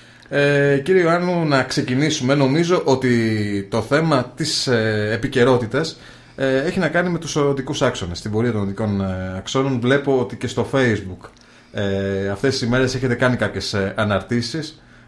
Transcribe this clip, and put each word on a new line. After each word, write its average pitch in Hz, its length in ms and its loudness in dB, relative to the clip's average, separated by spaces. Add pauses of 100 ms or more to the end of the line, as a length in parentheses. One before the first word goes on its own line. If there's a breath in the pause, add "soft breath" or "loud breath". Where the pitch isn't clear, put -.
(280 soft breath)
Ε, 143 560 2
κύριε 185 180 4
Ιωάννου, 175 420 2
να 139 180 2
ξεκινήσουμε. 131 720 0
Νομίζω 156 500 2
ότι 113 880 0
το 113 120 0
θέμα 147 540 0
της, - 300 -4
ε, 110 460 0
επικαιρότητας, 127 840 0 (380 soft breath)
ε, 135 200 0
έχει 175 220 0
να 170 100 2
κάνει 175 200 0
με 170 100 -2
τους 160 180 -6
οδικούς 143 460 0
άξονες, 92 380 -2
την 110 100 -8
πορεία 117 220 0
των 107 80 -2
οδικών, 101 400 -2
ε, 92 360 -4
αξώνων. 135 440 -2
Βλέπω 135 400 2
ότι 117 160 -4
και 123 100 -8
στο 117 260 -2
Facebook, 101 560 -2 (480 soft breath)
ε, 98 520 -2
αυτές 101 240 0
τις 131 100 -2
ημέρες 127 320 0
έχετε 123 200 0
κάνει 123 220 2
κάποιες, 98 380 -4
ε, 98 220 -2
αναρτήσεις. 117 880 -2 (260 soft breath)